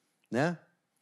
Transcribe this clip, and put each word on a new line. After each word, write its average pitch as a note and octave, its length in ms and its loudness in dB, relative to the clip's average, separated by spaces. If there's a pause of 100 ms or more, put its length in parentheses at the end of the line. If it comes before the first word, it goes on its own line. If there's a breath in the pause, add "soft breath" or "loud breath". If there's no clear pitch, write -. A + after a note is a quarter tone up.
(320)
né? D#3+ 280 0 (420)